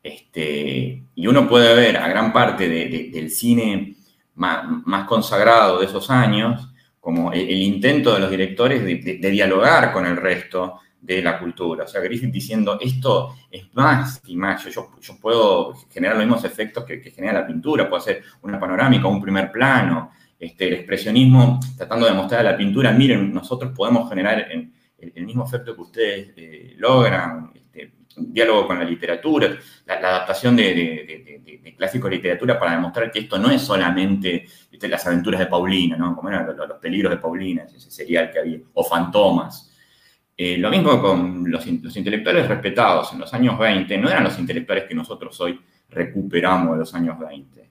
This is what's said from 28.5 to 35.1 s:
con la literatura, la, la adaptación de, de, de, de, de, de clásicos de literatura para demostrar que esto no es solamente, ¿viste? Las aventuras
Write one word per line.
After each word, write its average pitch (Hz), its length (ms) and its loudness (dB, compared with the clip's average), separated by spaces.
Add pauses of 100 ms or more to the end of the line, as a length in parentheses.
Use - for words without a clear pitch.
con 90 100 -2
la 87 60 -2
literatura, 87 640 0 (380)
la, 87 160 -6
la 92 80 -2
adaptación 95 460 0
de, 110 80 4
de, 95 100 2
de, 80 500 -6
de, 71 160 -20
de, 78 240 -20
de 82 120 -20
clásicos 98 340 -4
de 92 80 -2
literatura 90 420 -2
para 85 140 0
demostrar 90 360 -4
que 110 100 -6
esto 101 200 -6
no 120 100 2
es 131 120 2
solamente, 92 840 -2 (240)
¿viste? - 200 -12
Las 85 180 -4
aventuras 87 320 0